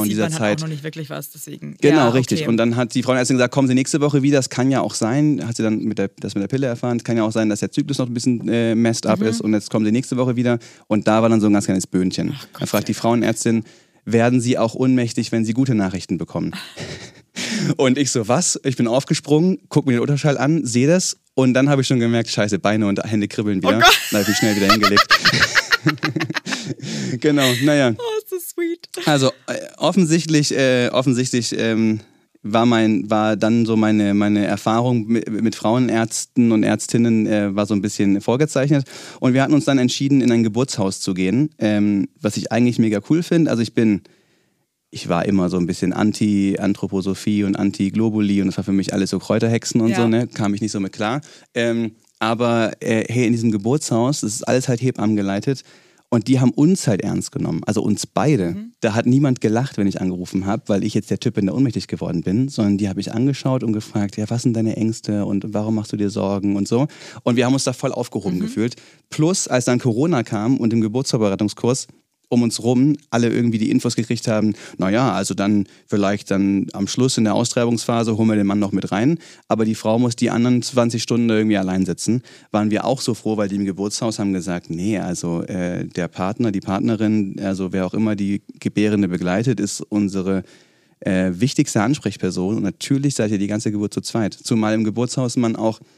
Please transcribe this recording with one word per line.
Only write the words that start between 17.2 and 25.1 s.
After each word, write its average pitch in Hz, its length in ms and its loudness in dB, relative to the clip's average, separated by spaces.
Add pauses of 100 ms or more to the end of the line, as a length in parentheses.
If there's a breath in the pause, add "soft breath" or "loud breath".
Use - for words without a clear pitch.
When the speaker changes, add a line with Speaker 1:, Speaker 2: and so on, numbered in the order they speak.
Speaker 1:
Und 131 220 2
ich 135 120 0
so, 113 180 -2
„Was?“ 139 360 0
Ich 135 120 0
bin 120 120 0
aufgesprungen, 151 720 2 (100)
guck - 180 2
mir 135 60 2
den 120 80 2
Ultraschall 143 380 0
an, 147 260 2
seh 120 220 2
das 180 320 2 (160)
und 131 200 4
dann 135 140 4
habe 139 140 4
ich 123 40 0
schon 127 140 2
gemerkt, 117 300 2
„Scheiße, 104 280 0
Beine 104 280 2
und 98 180 0
Hände 104 240 -2
kribbeln 104 340 -2
wieder.“ - 160 2
Speaker 2:
Oh - 40 2
Gott. - 180 6 (100)
Speaker 1:
Da - 60 0
habe 208 60 2
ich 202 60 0
mich 208 100 0
schnell - 180 2
wieder 98 100 2
hingelegt. - 480 4 (680)